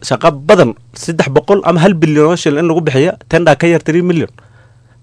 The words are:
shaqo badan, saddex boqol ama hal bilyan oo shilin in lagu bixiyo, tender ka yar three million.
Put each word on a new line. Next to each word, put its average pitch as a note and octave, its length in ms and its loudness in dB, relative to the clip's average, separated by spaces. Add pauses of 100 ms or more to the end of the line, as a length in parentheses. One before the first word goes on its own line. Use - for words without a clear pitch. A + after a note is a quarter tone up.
shaqo C#3+ 300 -2
badan, C#3+ 420 2 (180)
saddex E3 380 -6
boqol F#3 340 0
ama E3+ 160 0
hal F#3+ 140 4
bilyan D3+ 320 2
oo F3 100 0
shilin D3 280 -2
in E3+ 40 0
lagu D#3+ 120 0
bixiyo, D3+ 320 0 (160)
tender E3 280 2
ka E3+ 100 -2
yar E3+ 160 2
three E3 200 -2
million. E3+ 260 -2 (760)